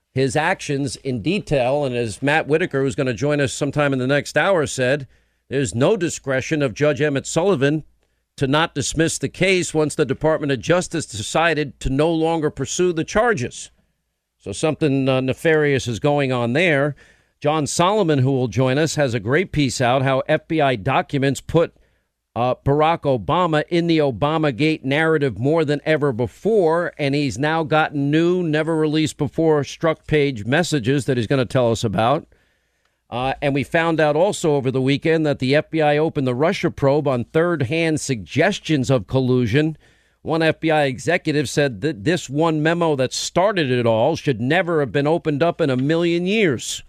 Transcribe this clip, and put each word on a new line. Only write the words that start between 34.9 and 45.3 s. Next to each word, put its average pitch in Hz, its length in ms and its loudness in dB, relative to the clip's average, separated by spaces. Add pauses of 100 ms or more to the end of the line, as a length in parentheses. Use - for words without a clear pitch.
that 139 140 -2
the 135 160 2
F 151 120 0
B 160 140 0
I 147 160 4
opened 151 300 0
the 127 60 0
Russia 151 360 0
probe 143 380 0
on 123 160 0
third-hand 160 760 0
suggestions 135 880 0
of 127 200 0
collusion. 127 680 2 (460)
One 160 200 -2
F 156 180 2
B 160 100 0
I 151 140 2
executive 147 640 -2
said 135 320 0
that 104 240 -6
this 156 260 -2
one 156 320 0
memo 165 320 2
that 127 180 -2
started 180 560 0
it 123 160 0
all 117 300 2
should 127 260 -2
never 165 380 0
have 135 140 -2
been 143 160 0
opened 160 340 -2